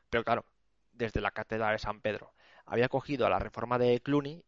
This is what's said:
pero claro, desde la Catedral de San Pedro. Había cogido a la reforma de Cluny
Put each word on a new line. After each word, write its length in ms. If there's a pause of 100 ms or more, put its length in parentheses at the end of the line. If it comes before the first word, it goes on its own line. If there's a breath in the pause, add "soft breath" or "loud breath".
pero 140
claro, 220 (480)
desde 280
la 100
Catedral 420
de 60
San 220
Pedro. 320 (320 soft breath)
Había 240
cogido 360
a 40
la 100
reforma 380
de 240
Cluny 460